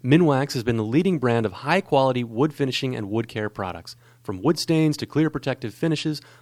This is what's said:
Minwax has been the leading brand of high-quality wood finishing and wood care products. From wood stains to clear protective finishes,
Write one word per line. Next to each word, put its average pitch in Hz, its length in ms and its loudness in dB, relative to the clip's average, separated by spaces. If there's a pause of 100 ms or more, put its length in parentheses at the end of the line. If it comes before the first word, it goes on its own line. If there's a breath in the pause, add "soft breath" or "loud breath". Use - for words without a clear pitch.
Minwax 143 500 4
has 120 100 -4
been 117 140 0
the 110 60 0
leading 156 360 2
brand 117 260 2
of 98 80 -4
high-quality 135 680 2
wood 120 320 0
finishing 127 400 -2
and 101 160 -6
wood 113 160 -2
care 107 240 -4
products. 90 440 -8 (280 soft breath)
From 92 180 -8
wood 156 180 0
stains 156 380 2
to 113 80 -8
clear 151 240 0
protective 123 460 -6
finishes, 156 460 -2 (200 soft breath)